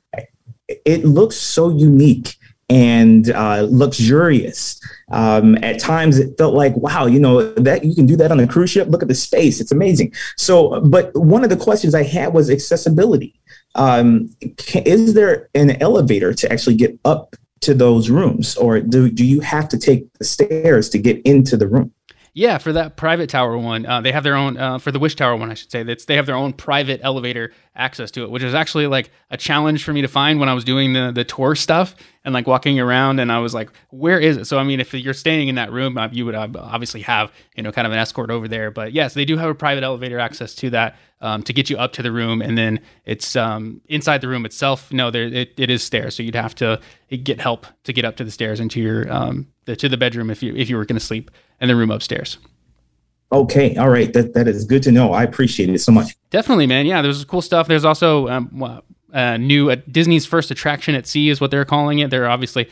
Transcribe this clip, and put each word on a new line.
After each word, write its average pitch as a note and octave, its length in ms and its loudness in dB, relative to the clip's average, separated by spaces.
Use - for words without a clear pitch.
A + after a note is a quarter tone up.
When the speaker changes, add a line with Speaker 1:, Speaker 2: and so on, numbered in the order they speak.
Speaker 1:
it E3 380 0
looks E3 300 4
so - 340 0
unique D3 640 4
and, A#2 640 6
uh, G#2+ 400 0
luxurious. C3 1120 2
Um, A2 520 6
at A2+ 160 -4
times D#3+ 380 2
it C3+ 200 0
felt D3 180 4
like, C#3 220 4
wow, C#3+ 280 -2
you B2 140 6
know, B2 340 4
that C3+ 300 2
you D#3+ 100 2
can D3+ 140 6
do D#3+ 80 6
that D#3+ 160 4
on D3+ 80 2
a B2 80 2
cruise F3 240 0
ship. F#3+ 160 0
Look - 160 0
at B2 40 -4
the B2+ 60 0
space. - 460 0
It's A2+ 120 -4
amazing. E3 420 2
So, - 440 4
but F3 340 4
one E3+ 280 6
of A3+ 80 2
the F3+ 60 2
questions G3 360 0
I D#3 100 2
had E3+ 300 -2
was D3+ 160 4
accessibility. D#3+ 840 0
Um, A#2+ 540 4
ca-, - 280 -4
is A3 280 4
there G3+ 420 2
an C#3+ 260 4
elevator A#2+ 520 2
to - 180 -2
actually A#2 240 0
get A2+ 300 2
up - 300 -2
to D3 120 2
those A#2 360 4
rooms, C3+ 480 0
or A2+ 220 2
do, B2 300 2
do A#2 160 0
you C#3 160 2
have D3+ 280 -4
to A#2 80 -4
take B2+ 360 0
the - 120 -10
stairs D#3 640 0
to - 80 -2
get A#2 260 0
into C3+ 320 4
the G#2 120 0
room? B2 240 0
Speaker 2:
Yeah, A3 240 0
for D#3+ 140 -4
that D#3+ 220 -4
private D#3+ 340 -2
tower B2 280 -2
one, A#2 280 -6
uh, B2 160 -4
they B2+ 100 -2
have C#3+ 120 -4
their C#3+ 120 0
own, C#3 220 -2
uh, C3 200 -6
for C#3 140 -6
the C3 80 -4
Wish D3 160 -2
Tower B2 200 0
one, A2+ 160 -8
I A2 40 -12
should - 160 -20
say, A#2 120 -8
that's, A#2 220 -10
they D3 100 -2
have C#3+ 100 0
their C3+ 100 -6
own C3+ 180 -4
private C3+ 500 -4
elevator B2 480 -6
access B2 360 -8
to B2 120 -12
it, G#2+ 60 -12
which B2 140 -8
is B2+ 100 -6
actually, D3+ 340 -4
like, C3+ 220 -4
a B2+ 80 -12
challenge D3+ 460 -4
for D3+ 100 -8
me C#3+ 80 -4
to C3+ 60 -4
find D3 320 0
when C#3 80 0
I C3 60 -2
was B2 100 -6
doing C3 300 -2
the, B2+ 200 -4
the A#2+ 100 -4
tour C#3 320 -2
stuff E3+ 400 -2
and, C3+ 100 -8
like, B2 140 -4
walking C3 320 0
around, C3 400 0
and A#2+ 120 -2
I A#2 80 0
was A#2 140 -6
like, A2 160 -10
"Where D#3+ 300 0
is D3+ 180 2
it?" - 80 -10
So, C#3 120 -2
I C3+ 60 0
mean, C#3 160 -2
if - 140 -6
you're C3 200 -8
staying D3+ 340 -2
in C3 80 -4
that A2+ 160 -6
room, B2+ 260 -4
uh, A2+ 140 -4
you A#2+ 140 -6
would, A2+ 100 -6
uh, A2 200 -8
obviously A2+ 460 -12
have, A2 300 -2
you A#2 80 -12
know, G#2+ 80 -8
kind A#2 160 -2
of A2 60 -4
an A2+ 60 -2
escort A2+ 300 -6
over A2+ 180 -6
there. A2 240 -8
But A2 220 -12
yes, D3 220 -2
they C#3+ 100 -2
do D#3 120 -2
have E3 120 -4
a D3 60 -6
private C#3+ 280 -4
elevator B2 360 -8
access A2+ 360 -8
to C3 140 -8
that, A#2 280 -4
um, G#2+ 220 -8
to - 80 -12
get C3 180 -2
you C3+ 80 -4
up B2 160 -4
to A#2+ 100 -12
the A#2+ 80 -6
room, A2+ 300 -4
and A2 160 -4
then A2 220 -2
it's, - 300 -10
um, A2 520 -6
inside D3+ 340 -2
the B2+ 60 -8
room B2 180 -6
itself. - 480 -6
No, B2+ 160 -2
there, A#2 140 -6
it, B2 340 -8
it B2+ 120 -4
is B2 140 -2
stairs, - 320 -6
so A#2 80 -10
you'd A2+ 120 -10
have A2+ 200 -6
to A2+ 240 -4
get C3+ 180 -6
help A#2+ 240 -6
to C3+ 60 -12
get A#2+ 140 -4
up A2+ 120 -10
to C3 60 -12
the A2 80 -12
stairs A2 280 -8
and A2+ 120 -6
to A#2+ 80 -8
your, A2 320 -4
um, C3+ 360 -6
the, A#2 100 -10
to C#3 140 -4
the B2+ 80 -4
bedroom A#2+ 320 -4
if G#2 140 -8
you, G#2+ 120 -8
if A#2 140 -6
you B2 80 -4
were G#2+ 80 -4
gonna A2+ 140 -4
sleep - 320 -10
in B2+ 60 0
the B2 80 4
room A2+ 160 0
upstairs. - 460 -8
Speaker 1:
Okay. C#3 460 2
All C3 120 2
right. A#2+ 240 2
That, A#2+ 200 0
that A#2+ 140 2
is G#2 180 -2
good C3 180 2
to C3+ 80 4
know. A#2 220 6
I A2 100 2
appreciate G#2+ 460 -2
it F#2 100 0
so - 120 2
much. A2 240 4
Speaker 2:
Definitely, G#3+ 380 2
man. C3 180 2
Yeah, E3+ 160 0
there's C#3+ 240 -2
cool F3+ 160 -4
stuff. E3 260 0
There's D#3 180 0
also, D#3 420 2
um, B2 260 -6
wa-, A#2+ 280 -12
uh, A#2+ 240 0
new, C#3+ 320 2
uh, B2+ 80 0
Disney's E3 340 2
first D#3+ 260 -2
attraction D3 440 -4
at B2 100 -6
sea D3 240 0
is C#3 100 -2
what C3+ 120 -2
they're C#3 140 -2
calling D3 340 0
it. D3 100 -2
They're B2+ 200 -2
obviously, B2 420 -4